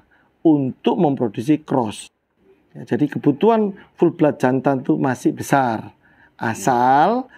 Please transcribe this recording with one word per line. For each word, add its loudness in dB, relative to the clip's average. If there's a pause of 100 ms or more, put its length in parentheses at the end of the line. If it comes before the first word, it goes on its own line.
(420)
untuk 0
memproduksi 0
cross. -6 (600)
Ya, -18
jadi -2
kebutuhan 0 (220)
full 0
blood 0
jantan 0
itu -2
masih -2
besar. -2 (400)
Asal 0 (100)